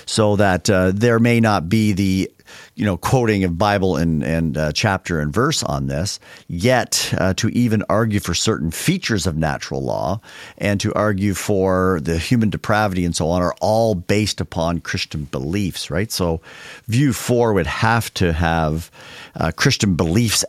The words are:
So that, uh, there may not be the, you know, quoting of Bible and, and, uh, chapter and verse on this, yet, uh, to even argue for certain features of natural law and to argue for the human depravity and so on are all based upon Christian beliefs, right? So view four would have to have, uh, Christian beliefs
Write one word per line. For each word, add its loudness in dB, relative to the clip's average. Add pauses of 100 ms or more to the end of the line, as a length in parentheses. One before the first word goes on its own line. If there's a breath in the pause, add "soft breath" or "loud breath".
So 2
that, 2
uh, 4
there 2
may 4
not 2
be 2
the, 0 (460 loud breath)
you -4
know, 0
quoting 2
of 0
Bible 2
and, 0
and, -2
uh, -2
chapter -2
and -4
verse 0
on -2
this, -4 (260 loud breath)
yet, 0
uh, 2
to -2
even 2
argue 0
for -4
certain -2
features -2
of -2
natural -4
law -4 (380 loud breath)
and 0
to -2
argue 0
for 2
the 0
human 2
depravity 0
and -2
so 0
on 2
are 0
all 2
based -2
upon -2
Christian -6
beliefs, -6
right? -4
So -2 (460 loud breath)
view 2
four 0
would 2
have 0
to 2
have, 0 (420 loud breath)
uh, -2
Christian 2
beliefs 2